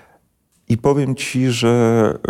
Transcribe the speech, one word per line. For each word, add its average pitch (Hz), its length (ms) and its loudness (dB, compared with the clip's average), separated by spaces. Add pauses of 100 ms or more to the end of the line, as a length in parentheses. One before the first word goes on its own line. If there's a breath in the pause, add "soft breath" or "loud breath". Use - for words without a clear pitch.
(680 loud breath)
I 117 80 0
powiem 139 380 0
ci, 131 360 -2
że 117 640 2 (160)